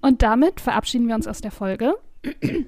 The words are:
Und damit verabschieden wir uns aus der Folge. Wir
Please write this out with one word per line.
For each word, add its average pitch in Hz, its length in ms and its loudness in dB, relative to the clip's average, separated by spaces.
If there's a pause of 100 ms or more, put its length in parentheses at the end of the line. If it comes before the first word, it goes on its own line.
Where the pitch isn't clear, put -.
Und 262 220 4
damit 247 380 4
verabschieden 233 480 0
wir 226 60 0
uns 220 120 -4
aus 214 140 -10
der 208 100 -8
Folge. 208 440 -2 (280)
Wir - 460 -4